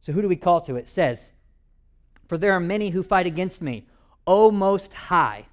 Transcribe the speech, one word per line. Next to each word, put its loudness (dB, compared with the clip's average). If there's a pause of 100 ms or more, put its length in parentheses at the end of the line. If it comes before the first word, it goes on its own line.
So -8
who 0
do -2
we 0
call 2
to? -8
It -10
says, -2 (1080)
"For -6
there 2
are 2
many -2
who -4
fight 0
against -6
me, -8 (400)
O 6
Most -2
High." -2